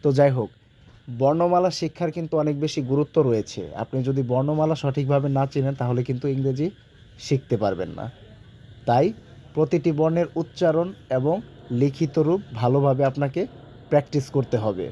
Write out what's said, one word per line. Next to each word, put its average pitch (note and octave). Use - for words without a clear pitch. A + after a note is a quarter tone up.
তো D3
যাই C#3
হোক, B2
বর্ণমালা E3+
শিক্ষার D#3+
কিন্তু E3
অনেক D3
বেশি D3+
গুরুত্ব C#3+
রয়েছে। G#2+
আপনি B2
যদি C3+
বর্ণমালা D3
সঠিকভাবে C#3
না C3+
চেনেন, C3+
তাহলে B2
কিন্তু B2+
ইংরেজি C3+
শিখতে -
পারবেন F#2
না। G#2+
তাই C#3+
প্রতিটি D#3
বর্ণের D#3+
উচ্চারণ E3
এবং C#3+
লিখিত C#3
রূপ E3
ভালোভাবে C3+
আপনাকে C#3
প্র্যাকটিস C#3+
করতে B2+
হবে। F#2+